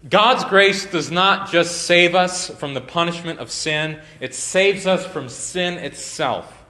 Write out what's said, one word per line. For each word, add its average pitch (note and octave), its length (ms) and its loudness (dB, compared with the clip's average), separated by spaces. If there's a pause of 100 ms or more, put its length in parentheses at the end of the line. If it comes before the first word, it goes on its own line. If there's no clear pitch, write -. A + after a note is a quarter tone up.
God's G#3+ 360 4
grace G3 420 4
does D3 240 -4
not F#3 400 2
just E3+ 360 0
save F3 280 6
us F3+ 360 2
from C#3+ 240 -8
the B2+ 80 -4
punishment E3+ 580 -4
of - 100 -12
sin, D#3 480 -4 (220)
it B2+ 120 -8
saves F#3+ 540 0
us F#3 200 2
from C3 220 -8
sin F3+ 500 -4
itself. - 800 -6 (120)